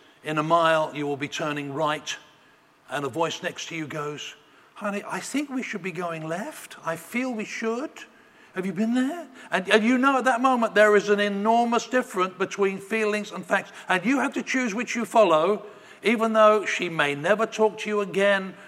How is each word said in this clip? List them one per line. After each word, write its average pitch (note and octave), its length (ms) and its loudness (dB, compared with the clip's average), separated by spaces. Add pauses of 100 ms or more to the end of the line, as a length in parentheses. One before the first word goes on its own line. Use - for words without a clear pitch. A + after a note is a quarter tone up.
(240)
"In D#3 140 -2
a D3+ 40 0
mile D#3+ 520 2
you D3 120 -4
will C#3+ 100 -2
be C#3+ 120 -6
turning D3 440 -6
right," D3+ 440 -4 (720)
and C#3+ 140 -6
a C#3 40 -4
voice D#3 340 -4
next - 260 -8
to E3 80 -10
you D#3 100 -6
goes, D3 480 -10 (400)
"Honey, G3+ 340 -6
I F#3 120 -6
think C#4+ 280 -6
we C4 140 -6
should F3+ 200 -8
be F#3 100 -6
going E3 360 -6
left. G#3+ 560 -8
I E3 120 -4
feel B3 360 -6
we G#3+ 120 -6
should." A#3 460 -4 (640)
Have F3+ 100 -6
you F#3+ 80 -4
been A3 220 0
there? D4 340 -2 (220)
And, F#3 180 -2
and G#3 160 6
you B3+ 140 4
know C4+ 180 4
at A#3+ 80 0
that A#3+ 160 2
moment B3 340 2
there G#3 220 8
is G3+ 140 2
an G3+ 100 4
enormous A3 680 2
difference G3 520 -2
between G3 400 0
feelings G#3 520 -2
and F#3+ 140 -10
facts, G3 260 -2 (160)
and F3+ 160 2
you B3+ 180 2
have C4+ 120 -2
to B3+ 100 -4
choose B3 320 -2
which A#3 220 -4
you A#3 80 -2
follow, G3 600 4 (360)
even A3+ 300 2
though G#3+ 320 6
she - 240 -2
may D3+ 260 0
never F#3+ 300 2
talk G#3+ 360 0
to G#3+ 100 -6
you G#3 100 0
again G3 540 0 (140)